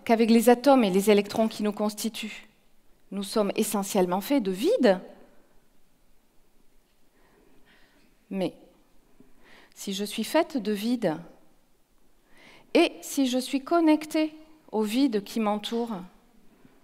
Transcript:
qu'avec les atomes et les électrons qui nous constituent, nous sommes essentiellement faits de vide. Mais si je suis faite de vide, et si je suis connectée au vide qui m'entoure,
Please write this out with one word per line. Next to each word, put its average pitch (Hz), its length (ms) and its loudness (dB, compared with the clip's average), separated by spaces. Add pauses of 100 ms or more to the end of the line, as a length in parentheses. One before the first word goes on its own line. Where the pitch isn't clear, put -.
qu'avec 226 260 2
les 226 180 6
atomes 247 340 6
et 196 80 2
les 196 200 2
électrons 208 360 2
qui 214 160 -6
nous 208 100 -2
constituent, 214 760 -8 (640)
nous 196 100 -8
sommes 202 320 -2
essentiellement 196 680 0
faits 277 220 -2
de 190 80 -4
vide. 214 500 2 (3250)
Mais 190 240 -6 (1200)
si - 180 -12
je 196 120 -6
suis 208 200 -8
faite 311 320 0
de 208 160 -4
vide, 208 440 -2 (1600)
et - 260 4
si - 260 -4
je 247 120 -2
suis 262 240 -6
connectée 311 720 0 (340)
au 220 120 -2
vide 214 420 0
qui - 160 -8
m'entoure, 214 560 -4 (880)